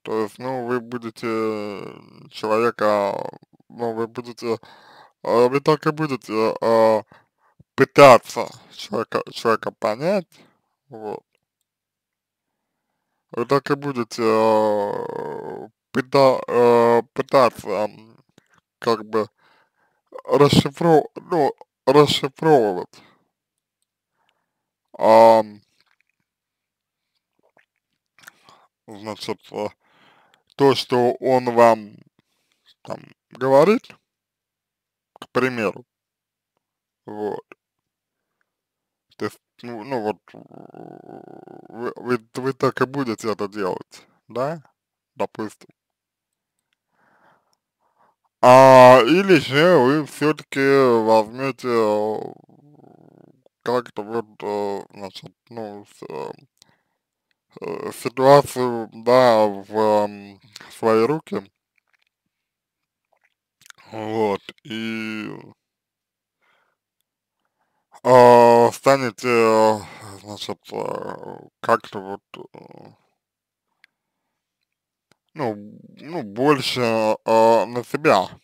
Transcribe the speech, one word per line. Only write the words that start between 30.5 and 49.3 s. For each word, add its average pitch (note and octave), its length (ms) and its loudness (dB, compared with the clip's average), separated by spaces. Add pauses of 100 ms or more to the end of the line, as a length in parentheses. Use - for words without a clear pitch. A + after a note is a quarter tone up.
то, C#3 200 2
что B2 440 -2
он B2 260 -2 (100)
вам A2+ 420 2 (840)
там - 160 -14 (320)
говорит, C#3 520 2 (1400)
к - 120 -20
примеру, B2 540 -4 (1200)
вот. G#2 380 -10 (1700)
То A2 80 -10
есть, - 140 -12 (220)
ну, A#2 220 -16
ну B2+ 180 -8
вот, G#2 160 -6 (160)
э, - 60 -20 (1300)
вы, A#2 260 -12
вы, A#2+ 240 -6 (160)
вы C3 180 -8
так - 280 -4
и B2+ 40 0
будете B2 460 -8
это G2+ 160 -8
делать, G2 600 -10 (200)
да, C#3 340 -8 (540)
допустим. - 540 -12 (2750)
А, B2+ 640 10
или F3+ 340 4